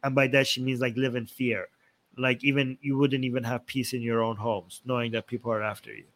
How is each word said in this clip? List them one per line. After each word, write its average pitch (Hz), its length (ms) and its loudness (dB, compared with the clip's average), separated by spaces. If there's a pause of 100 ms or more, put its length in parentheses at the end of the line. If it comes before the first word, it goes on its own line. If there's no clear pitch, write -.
And 135 100 0
by 135 120 6
that, 135 200 4
she - 140 -2
means, 127 200 0
like, 123 140 0
live 127 220 0
in 120 80 -4
fear. 113 440 -2 (500)
Like, 127 260 2
even, 135 380 2
you 139 160 0
wouldn't 135 260 4
even 123 200 -2
have 120 200 -2
peace 131 300 -4
in 120 80 -4
your 117 200 2
own 113 140 0
homes, 104 480 -4
knowing 120 280 0
that 113 140 -4
people 113 240 -6
are 107 120 0
after 104 280 -6
you. 107 140 -14 (120)